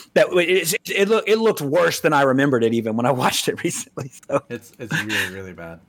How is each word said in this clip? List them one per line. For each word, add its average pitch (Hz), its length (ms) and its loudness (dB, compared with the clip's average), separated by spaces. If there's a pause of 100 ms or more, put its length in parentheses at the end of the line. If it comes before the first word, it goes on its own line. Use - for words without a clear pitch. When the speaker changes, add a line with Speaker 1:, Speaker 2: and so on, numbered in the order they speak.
(120)
Speaker 1:
That 160 140 4
w-, 175 200 2
it, 180 280 0
it, - 160 -8
it 196 180 0
loo-, 220 180 2
it 214 100 2
looked 220 260 0
worse 156 380 2
than 160 120 2
I 143 100 4
remembered 135 420 4
it 113 100 2
even 110 240 -2
when 120 80 0
I 135 40 4
<laughs> - 20 4
watched - 360 -2
it - 160 -4
recently. - 460 -8 (180)
So - 220 -2
Speaker 2:
It's, 117 280 -14
it's 110 140 -12 (120)
really, 104 300 -6
really 95 200 -14
bad. 82 340 -16